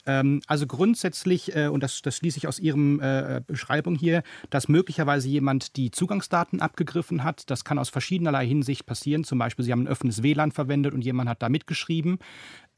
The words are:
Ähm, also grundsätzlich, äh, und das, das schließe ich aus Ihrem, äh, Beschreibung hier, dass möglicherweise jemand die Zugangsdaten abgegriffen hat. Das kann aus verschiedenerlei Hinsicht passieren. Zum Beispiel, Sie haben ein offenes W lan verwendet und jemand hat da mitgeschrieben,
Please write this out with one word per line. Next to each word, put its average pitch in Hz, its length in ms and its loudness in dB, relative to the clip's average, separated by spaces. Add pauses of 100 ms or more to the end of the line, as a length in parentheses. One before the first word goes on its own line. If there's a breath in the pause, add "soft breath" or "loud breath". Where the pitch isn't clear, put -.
Ähm, 139 420 2
also 147 200 0
grundsätzlich, 180 920 0
äh, 147 120 2
und 143 140 0
das, - 200 -4
das 139 160 -4
schließe 165 200 -2
ich 156 100 -4
aus - 100 -6
Ihrem, 147 420 2
äh, 135 460 0
Beschreibung 156 480 -2
hier, 165 280 2 (280 loud breath)
dass - 180 0
möglicherweise 147 600 2
jemand 135 480 0
die 127 140 0
Zugangsdaten 185 680 0
abgegriffen 160 640 -2
hat. - 260 -4
Das 123 140 -2
kann 143 140 0
aus 131 100 -2
verschiedenerlei 143 580 0
Hinsicht 135 380 0
passieren. 147 400 -2
Zum 131 140 0
Beispiel, 120 260 0
Sie 120 80 0
haben 120 120 2
ein - 40 -4
offenes 113 340 0
W 143 120 4
lan 151 180 2
verwendet 143 400 0
und 131 100 -2
jemand 123 280 0
hat 117 100 -4
da 117 80 -2
mitgeschrieben, 165 680 -2 (580 loud breath)